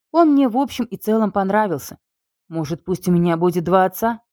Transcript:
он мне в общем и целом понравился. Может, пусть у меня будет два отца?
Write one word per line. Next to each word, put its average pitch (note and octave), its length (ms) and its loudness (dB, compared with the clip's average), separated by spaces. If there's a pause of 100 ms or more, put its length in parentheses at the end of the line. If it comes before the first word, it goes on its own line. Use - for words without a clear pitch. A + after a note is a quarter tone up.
(100)
он D#4+ 220 4
мне C#4 160 4
в G#3+ 80 -4
общем C4 300 -2
и F#3+ 100 -10
целом G#3+ 340 0
понравился. G3 680 -2 (500)
Может, D#3+ 360 -6
пусть F3+ 240 -4
у F3+ 40 2
меня E3+ 240 2
будет F3 280 0
два F#3 200 4
отца? A3+ 380 -4 (100)